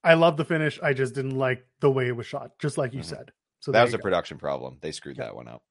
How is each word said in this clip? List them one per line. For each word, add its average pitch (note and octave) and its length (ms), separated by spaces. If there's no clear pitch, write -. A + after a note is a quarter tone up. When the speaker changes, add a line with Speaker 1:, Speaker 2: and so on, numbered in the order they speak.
Speaker 1:
I E3 100
love E3 220
the - 80
finish. D#3 380
I D3 100
just B2+ 220
didn't C3+ 240
like B2+ 260
the C#3+ 100
way C3 180
it A#2+ 80
was A#2 100
shot, - 320
just - 180
like A#2 160
you F2 80
Speaker 2:
Mm-hmm. D#2+ 80
Speaker 1:
said. - 240
So - 100
Speaker 2:
That G#2+ 80
Speaker 1:
there A#2+ 60
Speaker 2:
was A#2 80
Speaker 1:
you A2+ 40
Speaker 2:
a - 20
Speaker 1:
go. - 40
Speaker 2:
production F2 360
problem. C2 420
They D#2 100
screwed C#2+ 280
Speaker 1:
Yeah. B1 80
Speaker 2:
that G1+ 100
one A#1+ 100
up. A#1 240